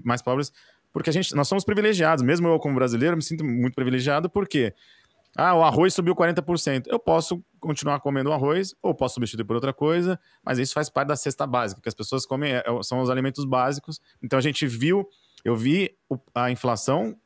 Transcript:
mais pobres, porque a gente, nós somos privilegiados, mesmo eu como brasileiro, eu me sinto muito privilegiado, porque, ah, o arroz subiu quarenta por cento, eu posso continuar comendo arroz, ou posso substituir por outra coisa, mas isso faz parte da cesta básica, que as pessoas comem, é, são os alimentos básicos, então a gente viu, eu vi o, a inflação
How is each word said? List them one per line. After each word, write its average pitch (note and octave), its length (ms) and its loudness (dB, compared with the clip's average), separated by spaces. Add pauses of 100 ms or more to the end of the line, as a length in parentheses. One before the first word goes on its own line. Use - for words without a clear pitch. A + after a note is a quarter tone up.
mais A#2+ 160 0
pobres, C3+ 320 -2 (400)
porque - 160 -4
a D3+ 40 2
gente, F3+ 200 -2
nós C#3+ 140 2
somos F#3+ 180 0
privilegiados, F#3 580 2
mesmo E3+ 240 4
eu D#3+ 120 4
como C#3+ 160 -2
brasileiro, B2+ 380 2
eu E3+ 40 0
me D3+ 60 -2
sinto D#3+ 200 -6
muito B2 300 0
privilegiado, C3+ 560 0
porque, D3 460 0 (600)
ah, F3 200 4
o E3 80 6
arroz D#3 280 4
subiu F3+ 220 0
quarenta E3+ 260 2
por E3+ 200 0
cento, C3 280 -2
eu A#3 120 0
posso E3 440 0 (160)
continuar D3 400 -2
comendo C#3 320 0
arroz, D#3 480 0
ou F#3 140 0
posso B2+ 220 -2
substituir A2+ 300 -4
por A#2 100 -2
outra C3 180 -2
coisa, F3 460 0 (260)
mas B2+ 140 -2
isso C3+ 160 -2
faz D3+ 120 -2
parte C#3 200 -2
da D3 80 0
cesta C#3 320 -4
básica, A#2+ 340 -2
que - 80 -8
as G#2+ 60 -6
pessoas B2+ 320 -6
comem, C#3 260 -2
é, B2 100 -2 (200)
são B2+ 180 -4
os B2 80 0
alimentos C3 340 -2
básicos, C3+ 560 -2 (220)
então C3 160 0
a C3 40 2
gente C#3+ 260 0
viu, D#3+ 420 0 (340)
eu A#2 120 2
vi D3 420 0 (100)
o, C3+ 80 -4 (200)
a B2 160 0
inflação C3 760 0